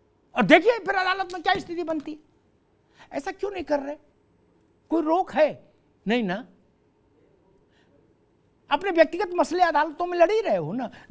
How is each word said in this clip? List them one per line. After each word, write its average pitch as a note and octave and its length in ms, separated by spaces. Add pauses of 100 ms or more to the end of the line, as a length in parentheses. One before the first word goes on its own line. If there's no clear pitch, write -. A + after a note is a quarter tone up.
(340)
और B3 80
देखिए F4 360
फिर F#4+ 160
अदालत F#4 380
में F4+ 100
क्या F#4+ 120
स्थिति E4+ 280
बनती D#4 300
है। D4+ 60 (960)
ऐसा E4 180
क्यों G4 200
नहीं F#4 140
कर D4 160
रहे? C#4+ 160 (920)
कोई D#4+ 140
रोक E4+ 300
है? C4 400 (360)
नहीं A#3+ 140
ना। G3+ 240 (2250)
अपने D4 200
व्यक्तिगत E4+ 440
मसले F4 280
अदालतों D#4+ 440
में F4+ 120
लड़ E4+ 120
ही G#4+ 100
रहे E4 160
हो E3 160
ना, A#3+ 180 (200)